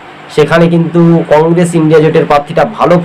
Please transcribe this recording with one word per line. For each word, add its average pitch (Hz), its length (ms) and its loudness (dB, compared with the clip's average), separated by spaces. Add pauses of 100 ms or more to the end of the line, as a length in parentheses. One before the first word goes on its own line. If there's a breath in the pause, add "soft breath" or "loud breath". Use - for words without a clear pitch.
(340)
সেখানে 165 340 0
কিন্তু 170 600 0
কংগ্রেস 165 460 0
ইন্ডিয়া 156 260 2
জোটের 160 260 0
প্রার্থীটা 147 380 -2
ভালো 151 400 0